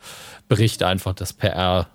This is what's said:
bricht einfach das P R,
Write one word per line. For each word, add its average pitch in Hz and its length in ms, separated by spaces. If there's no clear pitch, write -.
bricht 107 340
einfach 92 320
das - 200
P - 140
R, 90 480